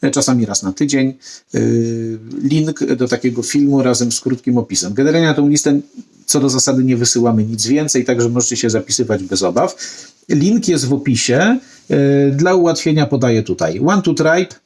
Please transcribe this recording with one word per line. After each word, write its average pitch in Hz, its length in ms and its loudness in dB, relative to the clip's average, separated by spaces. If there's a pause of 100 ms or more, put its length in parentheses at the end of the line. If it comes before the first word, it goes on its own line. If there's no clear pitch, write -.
(140)
czasami 127 320 2
raz 98 180 -4
na 95 100 -4
tydzień, 135 400 0 (420)
y, 113 640 -2 (240)
link 156 400 0 (120)
do 123 120 -2
takiego 120 360 -2
filmu 139 400 2
razem 120 280 0
z - 100 -4
krótkim 123 360 -2
opisem. 98 360 -4
Generalnie 156 340 2
na 151 60 2
tą 143 160 2
listę 147 300 2 (460)
co - 140 0
do 135 100 2
zasady 131 340 0
nie 127 140 2
wysyłamy 117 460 2
nic 107 240 -4
więcej, 143 380 0
także 120 240 0
możecie 120 280 -2
się 117 120 0
zapisywać 110 540 -2
bez 92 200 -4
obaw. - 320 0 (540)
Link 170 380 2
jest 147 200 0
w 131 60 0
opisie. 143 680 0 (320)
Y, 139 440 2
dla 175 180 2
ułatwienia 165 520 2
podaję 120 380 0
tutaj: 85 420 -4
one 190 160 2
two 175 120 0
tribe 165 420 0 (100)